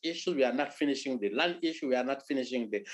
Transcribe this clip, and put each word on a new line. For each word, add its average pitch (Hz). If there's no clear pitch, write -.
issue, 170
we 135
are 123
not 143
finishing 135
the 101
land 175
issue, 160
we 127
are 123
not 135
finishing 123
the, 101